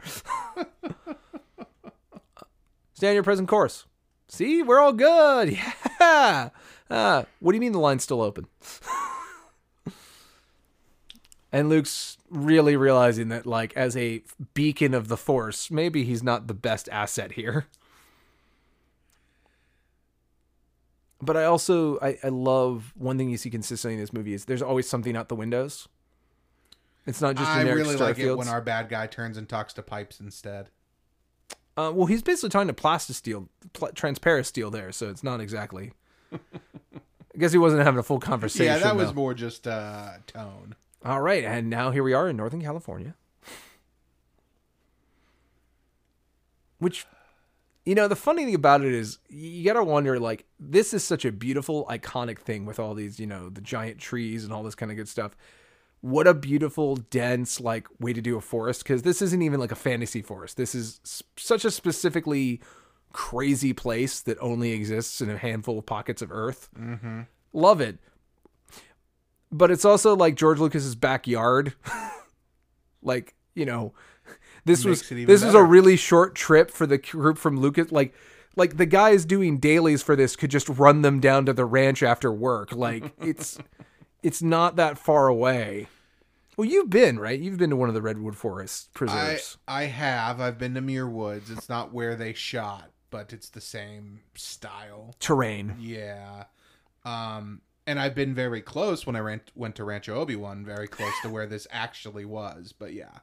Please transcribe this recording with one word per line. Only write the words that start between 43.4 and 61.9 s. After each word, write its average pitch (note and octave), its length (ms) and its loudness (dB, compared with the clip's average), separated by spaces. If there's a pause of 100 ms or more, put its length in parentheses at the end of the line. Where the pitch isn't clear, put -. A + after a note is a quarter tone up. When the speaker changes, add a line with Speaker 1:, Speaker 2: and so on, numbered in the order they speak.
Speaker 1:
Which, F3 260 -4 (800)
you F#3+ 100 2
know, G#3+ 120 4
the G3+ 80 0
funny D#4 300 0
thing A3+ 100 0
about C#3+ 280 6
it C3 100 0
is, A2+ 260 -6 (100)
y-, D3 80 -20
you E3 280 -12
gotta A3 180 2
wonder, C#3+ 360 2
like, A2+ 260 -6 (140)
this E3+ 340 2
is G#3 100 -2
such D#3+ 220 -4
a A#2+ 60 0
beautiful, C3+ 580 -4
iconic A#2 500 -8
thing G#2+ 260 -10
with G#2 140 -10
all G#2+ 140 -6
these, G#2 260 -10
you A2 80 -10
know, F#2 220 -14
the G2+ 120 -16
giant A2+ 380 -10
trees A2+ 440 -8
and G#2+ 100 -10
all G#2+ 100 -10
this A2 120 -12
kinda G#2+ 200 -10
good G#2+ 140 -12
stuff. G#2 260 -8 (680)
What C#3+ 260 4
a F3+ 60 10
beautiful, C#3+ 640 -2
dense, B2 640 -2
like, A#2 280 -6 (120)
way A#2 140 -4
to A#2 80 -4
do A#2 160 -4
a G#2+ 40 -8
forest, A#2 440 -4
'cause B2+ 160 0
this F3 200 2
isn't F3+ 200 0
even, D3 180 0
like, A#2 140 -4
a - 20 -6
fantasy A#2+ 460 -4
forest. - 340 -16
This B2 180 -6
is A2+ 300 -10
s-, - 200 -14 (120)
such - 300 -2
a A3 60 2
specifically D3+ 920 -2 (500)